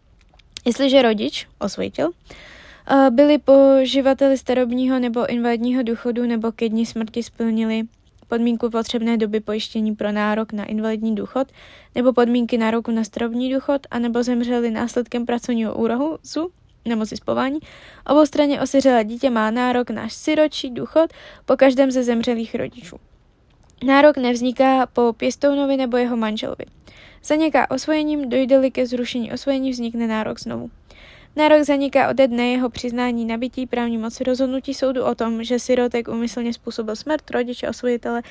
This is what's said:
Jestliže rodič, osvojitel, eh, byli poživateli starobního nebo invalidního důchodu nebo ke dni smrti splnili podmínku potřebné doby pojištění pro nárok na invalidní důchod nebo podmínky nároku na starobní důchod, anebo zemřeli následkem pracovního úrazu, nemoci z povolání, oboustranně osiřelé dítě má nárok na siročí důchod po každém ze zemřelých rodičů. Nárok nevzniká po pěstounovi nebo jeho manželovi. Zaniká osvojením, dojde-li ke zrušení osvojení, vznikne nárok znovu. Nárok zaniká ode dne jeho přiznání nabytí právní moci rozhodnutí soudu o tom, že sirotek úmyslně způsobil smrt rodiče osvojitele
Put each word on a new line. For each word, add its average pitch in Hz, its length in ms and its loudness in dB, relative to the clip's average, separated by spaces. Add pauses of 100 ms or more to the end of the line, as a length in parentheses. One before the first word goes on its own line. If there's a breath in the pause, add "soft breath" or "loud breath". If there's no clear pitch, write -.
(640)
Jestliže 262 380 4
rodič, 226 440 -2 (120)
osvojitel, 196 520 -4 (800 loud breath)
eh, 269 200 6
byli 294 280 6
poživateli 269 1000 4
starobního 254 600 0
nebo 240 280 -2
invalidního 240 560 0
důchodu 233 440 -2
nebo 226 260 -2
ke 233 160 -4
dni 220 180 -2
smrti 226 360 -6
splnili 220 600 -2 (460)
podmínku 233 420 0
potřebné 226 460 -2
doby 214 240 -2
pojištění 214 540 -4
pro 208 180 -4
nárok 208 400 -2
na 208 120 -6
invalidní 220 500 -4
důchod 214 340 -4 (460 loud breath)
nebo 247 180 2
podmínky 240 460 2
nároku 226 320 0
na 226 140 0
starobní 233 480 -4
důchod, 277 380 -2
anebo 240 320 0
zemřeli 240 480 0
následkem 233 560 -4
pracovního 233 480 -2
úrazu, 294 760 -4 (360)
nemoci 220 300 -4
z - 40 -12
povolání, 254 380 -2 (520 loud breath)
oboustranně 285 500 4
osiřelé 262 440 2
dítě 240 260 -2
má 220 200 0
nárok 247 400 -2
na 226 180 -8
siročí 302 600 -2
důchod 262 400 0 (340 loud breath)
po 269 120 2
každém 269 340 4
ze 254 120 0
zemřelých 233 520 -2
rodičů. - 420 -10 (880)
Nárok 277 320 6
nevzniká 254 680 2
po 240 260 0
pěstounovi 277 640 0
nebo 254 200 -2
jeho 247 200 0
manželovi. 220 480 -6 (600 loud breath)
Zaniká 302 460 2
osvojením, 302 580 -2
dojde-li 262 420 4
ke 254 160 -2
zrušení 240 460 -6
osvojení, 262 380 -2
vznikne 233 360 -4
nárok 220 340 -4
znovu. 233 300 -10 (640 loud breath)
Nárok 302 260 6
zaniká 277 460 2
ode 262 200 4
dne 240 200 0
jeho 254 220 -2
přiznání 240 540 -4
nabytí 240 420 -6
právní 233 320 -2
moci 233 260 -6
rozhodnutí 262 500 -2
soudu 262 300 -2
o 240 100 0
tom, 226 300 -4
že 240 140 -2
sirotek 240 500 -2
úmyslně 233 440 -4
způsobil 220 440 -8
smrt 302 340 -6
rodiče 247 380 -4
osvojitele 240 640 -4